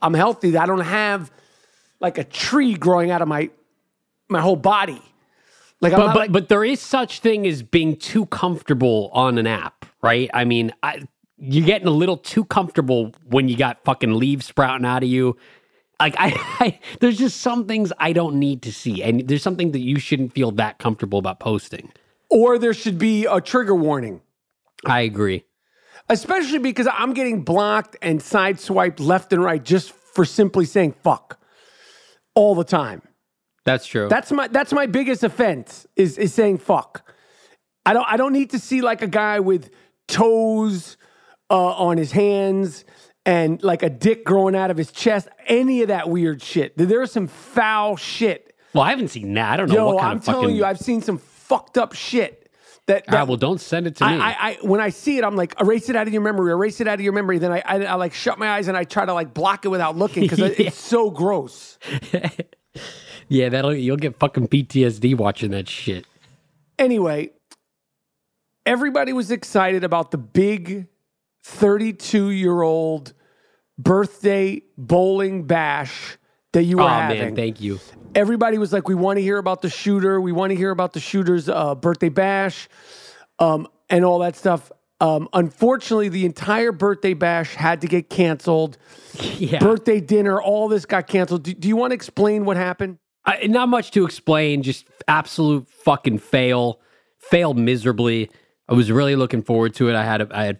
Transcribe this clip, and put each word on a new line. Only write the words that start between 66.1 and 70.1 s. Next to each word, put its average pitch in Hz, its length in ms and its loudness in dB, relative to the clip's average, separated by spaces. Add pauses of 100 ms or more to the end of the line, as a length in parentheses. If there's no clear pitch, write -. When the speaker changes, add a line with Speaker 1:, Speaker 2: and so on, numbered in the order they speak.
Speaker 1:
Anyway, 190 500 0 (1400)
everybody 262 480 0
was 240 160 -2
excited 190 540 0
about 170 260 -2
the 160 80 -4